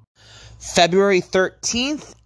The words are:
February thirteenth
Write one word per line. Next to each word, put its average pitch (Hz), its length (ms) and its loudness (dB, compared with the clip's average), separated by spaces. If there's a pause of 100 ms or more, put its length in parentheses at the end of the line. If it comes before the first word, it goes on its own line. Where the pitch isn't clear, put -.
(600)
February 185 600 2
thirteenth 240 920 -4 (120)